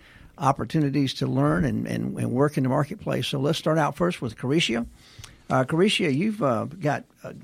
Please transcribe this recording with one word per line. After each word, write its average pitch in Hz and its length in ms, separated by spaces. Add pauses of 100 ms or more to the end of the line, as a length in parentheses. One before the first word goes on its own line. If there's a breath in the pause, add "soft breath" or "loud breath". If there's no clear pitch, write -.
(380 soft breath)
opportunities 139 760
to 131 140
learn 147 360
and, 107 220
and, 117 320
and 117 140
work 143 240
in 135 80
the 131 40
marketplace. 135 600
So 143 100
let's 147 220
start 160 180
out 143 160
first 175 260
with 117 160
Carisha. 175 500 (640 loud breath)
Uh, 131 160
Carisha, 175 500
you've, 208 300
uh, 113 220
got, 143 380 (200)
uh, - 80 (120)